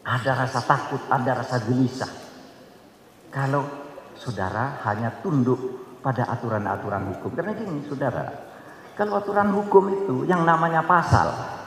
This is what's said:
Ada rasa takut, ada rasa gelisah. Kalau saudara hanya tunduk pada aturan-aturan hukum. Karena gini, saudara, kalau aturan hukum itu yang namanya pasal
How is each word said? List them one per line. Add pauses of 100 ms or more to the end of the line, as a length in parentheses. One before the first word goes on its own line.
Ada
rasa
takut,
ada
rasa
gelisah. (1200)
Kalau (480)
saudara
hanya
tunduk (160)
pada
aturan-aturan
hukum.
Karena
gini,
saudara, (720)
kalau
aturan
hukum
itu (100)
yang
namanya
pasal (380)